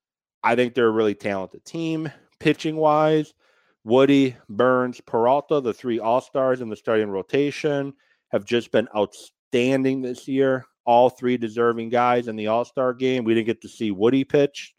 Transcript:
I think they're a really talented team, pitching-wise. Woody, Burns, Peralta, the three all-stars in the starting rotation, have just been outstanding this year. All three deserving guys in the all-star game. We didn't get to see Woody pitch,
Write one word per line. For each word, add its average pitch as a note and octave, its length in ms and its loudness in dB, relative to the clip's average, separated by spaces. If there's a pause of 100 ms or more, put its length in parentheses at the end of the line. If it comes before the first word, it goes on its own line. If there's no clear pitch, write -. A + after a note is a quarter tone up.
(440)
I A2+ 120 2
think A#2+ 200 0
they're A#2+ 120 4
a A2 40 2
really A2 240 0
talented G2 500 -10
team, D#3+ 460 -8 (280)
pitching-wise. D#3 960 0 (520)
Woody, C3+ 500 4 (140)
Burns, B2+ 520 0
Peralta, C3+ 600 0
the A#2 120 -2
three A#2 260 -4
all-stars B2+ 600 -2
in A#2 80 -10
the G#2+ 60 -10
starting G#2+ 340 -2
rotation, C#3 840 -4 (380)
have G#2 140 -2
just A#2 260 -2
been A2+ 240 0
outstanding C3 1080 -2
this B2+ 260 -10
year. C3+ 380 0 (200)
All A#2+ 240 6
three B2 280 -4
deserving A#2 520 -2
guys B2 380 0
in A2 80 -8
the G#2+ 120 -6
all-star A#2+ 460 -2
game. C3 300 -2
We A2 100 2
didn't A2+ 140 0
get A2+ 140 -4
to G#2 80 -18
see A2 220 -6
Woody B2 340 2
pitch, - 540 -2